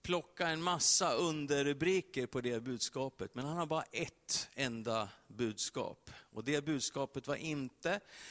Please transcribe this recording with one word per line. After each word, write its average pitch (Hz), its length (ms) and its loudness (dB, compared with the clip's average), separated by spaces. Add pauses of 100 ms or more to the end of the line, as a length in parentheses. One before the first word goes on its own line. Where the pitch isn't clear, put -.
plocka 175 460 0
en 160 140 0
massa 170 520 4
underrubriker 143 1120 2
på 127 140 -2
det 120 180 0
budskapet, 123 760 -4
men 127 100 -4
han 156 120 -4
har 170 80 0
bara 156 180 0
ett - 720 -4
enda 113 560 0 (180)
budskap. - 840 -4 (220)
Och 110 100 -8
det 143 220 0
budskapet 139 640 -2
var 143 80 -2
inte 156 640 -4 (320)